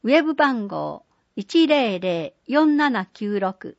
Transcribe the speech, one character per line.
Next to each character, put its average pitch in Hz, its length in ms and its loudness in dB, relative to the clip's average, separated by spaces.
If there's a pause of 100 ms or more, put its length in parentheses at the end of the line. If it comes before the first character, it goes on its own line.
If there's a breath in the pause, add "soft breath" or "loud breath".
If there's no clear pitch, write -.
ウ 220 40 -2
ェ 294 160 4
ブ 311 100 -2
番 262 340 0
号 151 360 -8 (320)
一 320 320 2
零 247 320 0
零 170 340 -4 (140)
四 302 300 4
七 254 300 0
九 202 340 -6
六。 190 380 -6